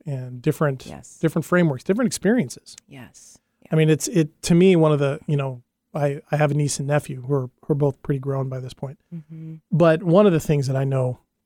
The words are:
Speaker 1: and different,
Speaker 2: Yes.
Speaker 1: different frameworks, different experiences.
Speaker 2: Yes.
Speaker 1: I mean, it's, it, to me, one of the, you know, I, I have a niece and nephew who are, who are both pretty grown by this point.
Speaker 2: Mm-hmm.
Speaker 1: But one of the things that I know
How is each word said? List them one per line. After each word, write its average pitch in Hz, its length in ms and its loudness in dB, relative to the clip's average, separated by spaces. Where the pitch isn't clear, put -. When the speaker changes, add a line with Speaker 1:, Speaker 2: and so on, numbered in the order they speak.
Speaker 1:
and 127 380 -10
different, 143 440 -2
Speaker 2:
Yes. - 320 -18
Speaker 1:
different 160 280 -2
frameworks, 165 380 0
different 220 240 0
experiences. - 680 -4
Speaker 2:
Yes. - 500 -20
Speaker 1:
I 165 60 0
mean, 156 120 4
it's, 156 200 2
it, 170 340 -2
to - 120 2
me, 180 220 6
one 156 160 4
of 147 60 2
the, 139 280 -2
you 147 100 0
know, 131 260 -6
I, 143 260 -2
I 151 60 0
have 147 140 2
a 143 40 -2
niece 147 240 -2
and 139 100 -6
nephew 143 340 -2
who 127 120 -6
are, 127 160 -2
who - 80 -2
are 151 40 0
both 143 260 0
pretty 143 160 -2
grown 135 320 -4
by 131 100 -8
this 127 140 -12
point. 131 240 -12
Speaker 2:
Mm-hmm. 160 420 -14
Speaker 1:
But 160 320 4
one 185 240 4
of 190 60 4
the 156 80 2
things 143 260 0
that 131 100 -2
I 135 80 0
know 131 360 -2